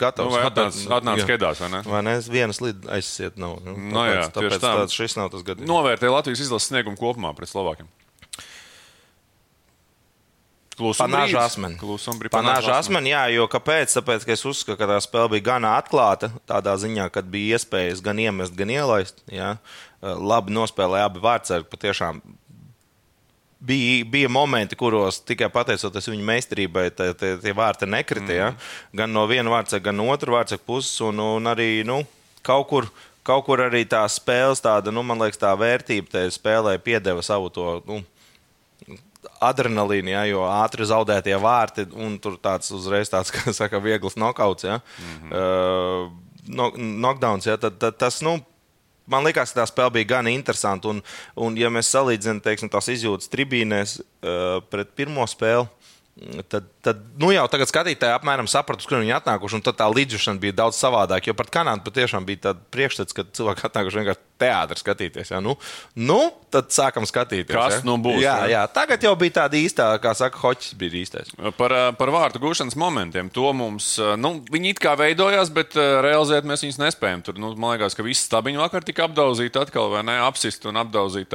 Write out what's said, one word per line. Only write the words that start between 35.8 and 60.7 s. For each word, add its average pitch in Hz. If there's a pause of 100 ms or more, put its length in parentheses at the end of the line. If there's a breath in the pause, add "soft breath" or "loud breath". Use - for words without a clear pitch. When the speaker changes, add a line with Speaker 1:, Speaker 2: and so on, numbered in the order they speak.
Speaker 1:
tajā 92
spēlē 107
piedeva 98
savu 98
to, 87
nu, 104 (1400 soft breath)
adrenalīnu, 107
ja, 101
jo 101
ātri 104
zaudētie 104
vārti, 110
un 107
tur 98
tāds 95
uzreiz 98
tāds, 92
<laughs> -
kā -
saka, 104
viegls 101
nokauts, 110
ja. 110 (180)
Speaker 2:
Mhm. 80
Speaker 1:
Ā, 92 (380)
no-, 120
knockdowns, 117
ja, 110
tad, 110
tad 113
tas, 123
nu, 160 (720)
man 135
likās, 131
ka 120
tā 110
spēle 127
bija 113
gan 123
interesanta, 110
un, 104 (340 loud breath)
un 113
ja 117
mēs 117
salīdzinām, 113
teiksim, 107
tās 101
izjūtas 113
tribīnēs, 110 (240)
ā, 90 (100)
pret 101
pirmo 139
spēli, 117 (800 soft breath)
tad, 101 (160)
tad, 107 (140)
nu, 156
jau 151
tagad 139
skatītāji 156
apmēram 135
sapratuši, 143
kur 131
viņi 113
atnākuši, 104
un 104
tad 123
tā 107
līdzjūšana 110
bija 101
daudz 110